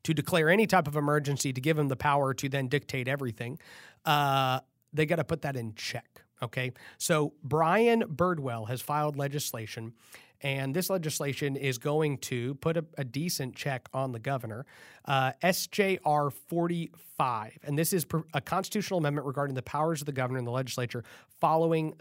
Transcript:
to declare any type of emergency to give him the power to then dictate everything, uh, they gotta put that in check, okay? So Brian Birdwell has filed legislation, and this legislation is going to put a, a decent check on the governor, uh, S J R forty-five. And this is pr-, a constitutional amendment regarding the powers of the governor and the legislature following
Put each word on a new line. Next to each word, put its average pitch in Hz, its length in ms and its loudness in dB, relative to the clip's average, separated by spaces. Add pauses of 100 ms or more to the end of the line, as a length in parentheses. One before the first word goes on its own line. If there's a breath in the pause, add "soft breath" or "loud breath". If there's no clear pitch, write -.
to 160 140 0
declare 156 340 4
any 208 160 6
type 175 220 4
of 147 80 -4
emergency 143 580 0
to 127 80 -6
give 156 160 2
him 143 120 2
the 131 60 -2
power 143 380 2
to 139 160 -4
then 135 180 -2
dictate 131 400 -2
everything, 131 520 -4 (460 loud breath)
uh, 135 540 4 (320)
they 151 140 2
gotta 160 180 2
put 160 200 -4
that 139 120 -4
in 113 200 -8
check, - 480 -10 (180)
okay? 127 300 -4 (260 loud breath)
So 151 360 2 (100)
Brian 185 580 4
Birdwell 135 680 -2
has 127 140 -4
filed 151 340 0
legislation, 120 760 -6 (500 loud breath)
and 135 320 -2
this 180 140 0
legislation 147 680 -2
is 131 220 -2
going 147 400 0
to 127 380 -4
put 165 200 -2
a, 165 80 -2 (140)
a 143 60 -2
decent 135 520 -4
check 135 380 -6
on 135 180 -2
the 117 80 -8
governor, 120 460 -6 (400 loud breath)
uh, 131 280 2 (100)
S 180 240 2
J 190 360 0
R 147 280 2
forty-five. 165 1300 -2
And 143 160 -2
this 165 160 2
is 165 120 2
pr-, 160 160 -2 (120)
a 143 80 0
constitutional 190 560 -2
amendment 143 300 0
regarding 139 260 -2
the 127 80 -4
powers 156 400 -2
of 143 60 -10
the 151 40 -4
governor 131 280 -2
and 120 80 -4
the 120 40 -4
legislature 123 520 -4 (360 loud breath)
following 160 600 4